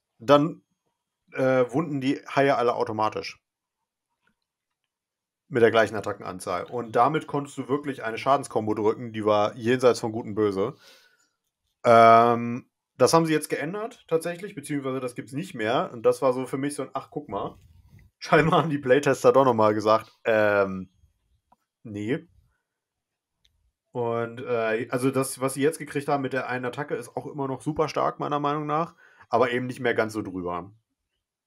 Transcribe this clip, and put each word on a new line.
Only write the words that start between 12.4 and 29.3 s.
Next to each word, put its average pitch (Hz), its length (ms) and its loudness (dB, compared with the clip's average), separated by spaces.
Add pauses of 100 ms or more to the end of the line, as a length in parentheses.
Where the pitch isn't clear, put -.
das 127 160 4
haben 165 120 4
sie 156 80 0
jetzt 151 160 -2
geändert, 202 580 -8
tatsächlich, 175 480 -6
beziehungsweise 135 460 -6
das 123 140 -10
gibt's - 180 -14
nicht - 200 -10
mehr. 123 380 -2
Und 113 140 -10
das 123 160 2
war 131 120 4
so 127 120 -4
für 135 120 -8
mich 143 180 -6
so 135 80 -8
ein, 127 100 -10
"Ach, 135 160 -10
guck - 180 -12
mal." 107 300 -8 (640)
Scheinbar 160 420 4
haben 160 80 -4
die 143 80 -2
Playtester 131 560 4
doch 135 100 6
nochmal 110 300 4
gesagt, 107 500 0
"Ähm, 101 680 2 (920)
nee." 113 420 -6 (1700)
Und, 117 480 -4
äh, 117 500 -4
also 131 220 -2
das, 131 280 -4
was 135 140 -4
sie 139 80 -8
jetzt 151 160 0
gekriegt 139 300 -8
haben 143 160 -2
mit 127 100 -6
der 123 140 -6
einen 127 180 -6
Attacke, 143 300 -8
ist 117 200 -12
auch 131 120 -8
immer 139 200 -8
noch 131 140 -8
super 151 260 -2
stark, 139 320 -4
meiner 147 200 -4
Meinung 147 260 -4
nach, 151 300 -4 (340)
aber 120 220 2